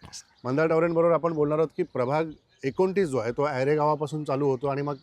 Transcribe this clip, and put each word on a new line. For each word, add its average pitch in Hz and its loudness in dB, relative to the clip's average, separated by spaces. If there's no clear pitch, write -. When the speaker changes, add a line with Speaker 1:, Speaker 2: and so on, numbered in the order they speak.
Speaker 1:
नमस्कार. - -14
Speaker 2:
मंदार 151 2
टावरेंबरोबर 165 2
आपण 165 0
बोलणार 151 0
आहोत 160 2
की 180 -2
प्रभाग 139 -2
एकोणतीस 185 0
जो 131 -2
आहे, 117 -2
तो 143 0
ऐरे 139 0
गावापासून 151 0
चालू 139 0
होतो 131 -2
आणि 139 -2
मग 143 -4